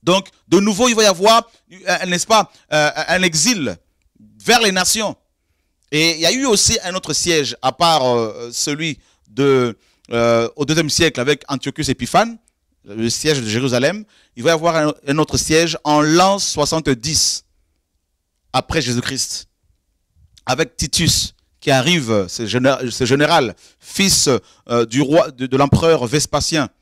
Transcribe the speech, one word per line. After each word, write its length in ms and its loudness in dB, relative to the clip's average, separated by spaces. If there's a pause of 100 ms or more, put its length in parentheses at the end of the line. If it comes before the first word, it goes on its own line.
Donc, 240 0 (200)
de 120 4
nouveau, 280 0
il 80 2
va 80 2
y 40 6
avoir, 420 4 (220)
euh, 340 -4
n'est-ce 220 -2
pas, 240 2 (200)
euh, 180 2 (180)
un 160 0
exil 540 0 (680)
vers 180 2
les 100 2
nations. 440 -2 (760)
Et 240 2
il 60 -6
y 40 0
a 60 4
eu 140 -2
aussi 380 2
un 120 -8
autre 180 -6
siège, 480 -2
à 100 0
part, 340 2
euh, 460 -2
celui 480 -6 (300)
de, 480 2 (340)
euh, 440 2
au 100 -4
deuxième 240 -2
siècle 300 0
avec 280 -2
Antiochus 420 -6
Épiphane, 480 -2 (480)
le 240 -4
siège 320 -2
de 60 -6
Jérusalem. 580 -2 (300)
Il 80 -12
va 80 2
y 20 2
avoir 220 0
un, 180 0 (140)
un 100 0
autre 200 -2
siège 460 0
en 180 4
l'an 380 4
soixante-dix 1080 -2 (1080)
après 280 -2
Jésus-Christ, 680 -6 (1000)
avec 300 -4
Titus 600 -2 (240)
qui 100 -4
arrive, 600 2
ce 180 -8
géné-, 420 0
ce 160 -4
général, 480 2 (260)
fils, 500 -2 (400)
euh, 160 2
du 160 -2
roi, 300 2
de, 140 -8
de 120 -2
l'empereur 500 2
Vespasien. 600 -2 (120)